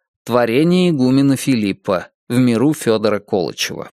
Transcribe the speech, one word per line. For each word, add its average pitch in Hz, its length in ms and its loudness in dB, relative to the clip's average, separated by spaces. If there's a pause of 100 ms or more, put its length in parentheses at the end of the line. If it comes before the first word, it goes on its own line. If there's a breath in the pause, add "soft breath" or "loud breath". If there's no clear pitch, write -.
(240)
творение 147 680 2
игумена 135 440 2
Филиппа, 104 720 -2 (220)
в 120 80 0
миру 123 360 2
Фёдора 107 460 0
Колычева. 85 800 -6